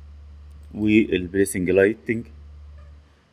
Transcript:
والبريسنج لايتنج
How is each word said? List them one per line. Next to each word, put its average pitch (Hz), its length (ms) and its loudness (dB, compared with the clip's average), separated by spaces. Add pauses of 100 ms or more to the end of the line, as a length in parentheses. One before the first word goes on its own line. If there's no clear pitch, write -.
(720)
والبريسنج 98 960 0
لايتنج 110 560 0 (1080)